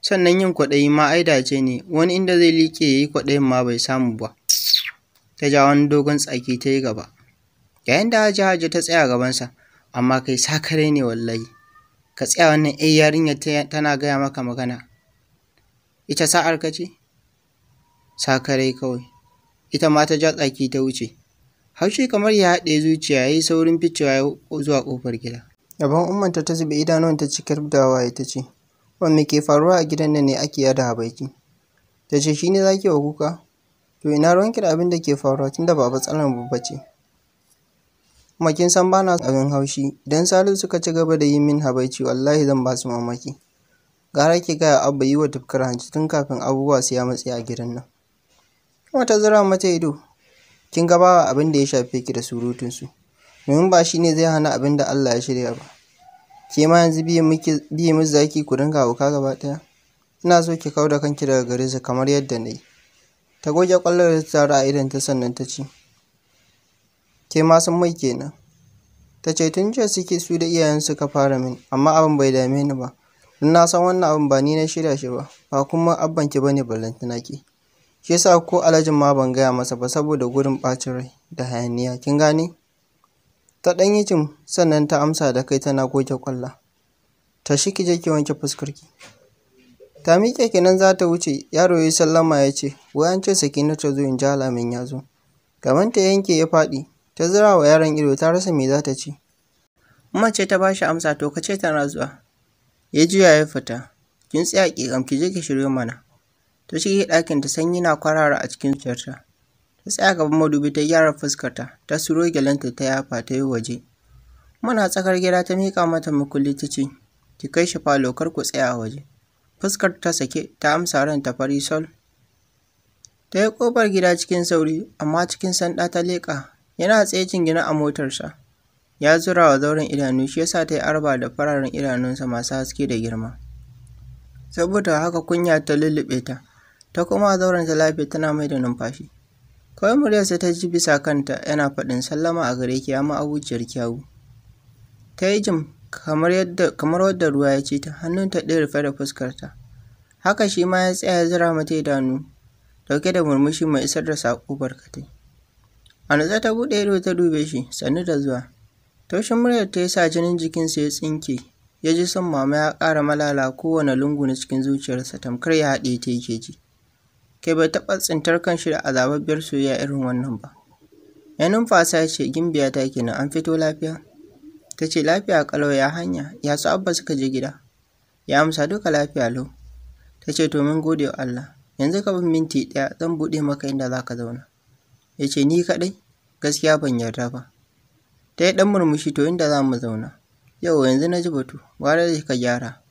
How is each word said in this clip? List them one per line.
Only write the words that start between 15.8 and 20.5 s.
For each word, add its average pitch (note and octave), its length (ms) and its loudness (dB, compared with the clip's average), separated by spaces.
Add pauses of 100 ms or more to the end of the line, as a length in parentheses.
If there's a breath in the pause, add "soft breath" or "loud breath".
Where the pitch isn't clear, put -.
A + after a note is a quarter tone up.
Ita D3+ 200 -2
sa'ar E3 320 2
ka D#3+ 120 -4
ce?" F3 180 -10 (1300)
Sakare C3 560 0
kawai. B2+ 320 -8 (640)
Ita D#3 200 2
ma D3+ 160 4
ta D#3 120 0
ja D#3 160 2
tsaki C#3 360 -2